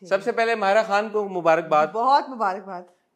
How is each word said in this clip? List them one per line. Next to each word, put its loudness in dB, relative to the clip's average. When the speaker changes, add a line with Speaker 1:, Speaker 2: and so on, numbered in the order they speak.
Speaker 1:
ठीक -18
Speaker 2:
सबसे -2
Speaker 1:
है। -4
Speaker 2:
पहले 0
माहिरा 2
खान -2
को -4
मुबारकबाद। 2
Speaker 1:
बहुत 2
मुबारकबाद। -6